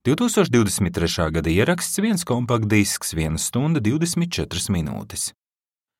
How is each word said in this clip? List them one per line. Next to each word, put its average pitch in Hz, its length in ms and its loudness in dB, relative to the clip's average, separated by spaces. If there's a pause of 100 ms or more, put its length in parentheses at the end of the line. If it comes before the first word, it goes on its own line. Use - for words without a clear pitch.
divtūkstoš 190 480 2
divdesmit 104 460 2
trešā 82 340 0
gada 80 160 -2
ieraksts, 131 560 0
viens 214 240 0
kompaktdisks, 113 880 0
viena 78 240 -2
stunda, 147 400 0
divdesmit 170 540 0
četras - 400 -4
minūtes. 71 560 -6 (720)